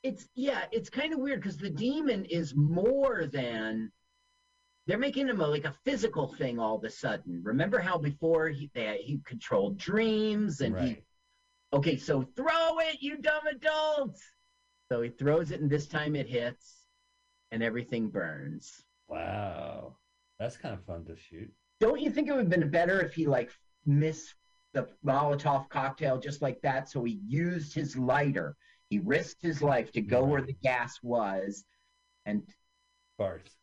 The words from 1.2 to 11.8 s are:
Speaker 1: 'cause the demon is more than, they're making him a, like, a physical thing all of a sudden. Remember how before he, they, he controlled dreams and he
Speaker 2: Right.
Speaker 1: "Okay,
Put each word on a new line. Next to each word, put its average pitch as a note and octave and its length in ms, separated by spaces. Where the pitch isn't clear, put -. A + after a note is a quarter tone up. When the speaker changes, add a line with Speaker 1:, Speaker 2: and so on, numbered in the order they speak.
Speaker 1:
'cause F3+ 160
the F#3+ 120
demon A#3+ 560
is D#3+ 300
more F#3+ 680
than, A2+ 680
they're F#3 120
making C#4 320
him G#3+ 100
a, D3+ 80
like, D3 180
a C#3+ 60
physical A3 420
thing B2 320
all A2 160
of G#2+ 80
a A2+ 60
sudden. F2 540
Remember D#3 360
how F3 180
before D#3+ 520
he, C#3+ 240
they, G#2+ 280
he C#3+ 240
controlled G2+ 520
dreams G#3+ 840
and F#2 160
he - 100
Speaker 2:
Right. - 180
Speaker 1:
"Okay, D#3 240